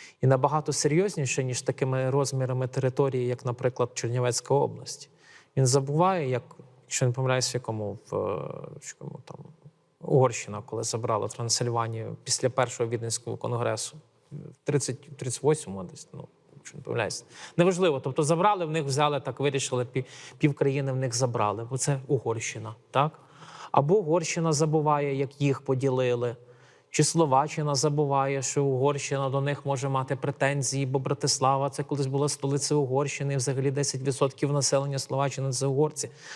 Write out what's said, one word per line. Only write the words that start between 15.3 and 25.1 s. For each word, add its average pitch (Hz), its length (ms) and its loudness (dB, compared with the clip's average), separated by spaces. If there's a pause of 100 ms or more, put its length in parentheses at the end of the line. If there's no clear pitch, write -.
восьмому 147 420 -2
десь, - 280 -16
ну, - 160 -16 (280)
якщо - 200 -20
не - 60 -16
помиляюсь. 117 420 -4 (320)
Неважливо, 175 440 4
тобто 139 220 0
забрали, 175 420 4
в 156 60 -2
них 156 140 0
взяли, 143 360 2
так 127 200 -6
вирішили, 131 440 0
пів, 127 200 -4 (340)
пів 147 160 2
країни 135 380 0
в 131 40 -2
них 131 180 -2
забрали, 117 560 0
бо 131 80 -2
це 139 280 0
Угорщина, 113 680 -4 (160)
так? 147 220 4 (600)
Або 147 260 4
Угорщина 165 540 2
забуває, 147 640 2